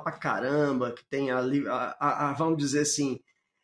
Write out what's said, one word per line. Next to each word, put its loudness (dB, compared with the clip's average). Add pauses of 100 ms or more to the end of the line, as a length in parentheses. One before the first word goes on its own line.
pra -4
caramba, 0
que -12
tem -2
a 2
li-, 0
a, -4
a, 2
a, -2
vamos 0
dizer 0
assim, 0 (420)